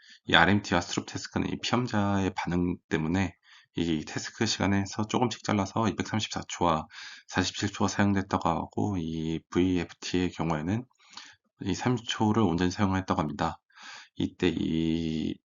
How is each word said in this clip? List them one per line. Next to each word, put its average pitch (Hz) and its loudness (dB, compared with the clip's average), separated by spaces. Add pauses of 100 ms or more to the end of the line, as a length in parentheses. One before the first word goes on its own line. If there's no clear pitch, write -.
(260)
이 90 4
알엠티와 87 6
스트롭 - -4
태스크는 - -4
이 95 -4
피험자의 101 0
반응 87 0 (140)
때문에 85 0 (420)
이 80 0
태스크 - -6
시간에서 98 0
조금씩 117 -2
잘라서 107 0
이백삼십사 107 -4
초와 80 0 (400)
사십칠 98 -2
초가 98 0
사용됐다고 98 0
하고, 90 -2
이 80 -2
브이에프티의 90 0
경우에는 95 -2 (760)
이 95 -2
삼십 123 -2
초를 110 4
온전히 87 4
사용했다고 95 0
합니다. 80 -2 (560)
이때 - 0
이 82 0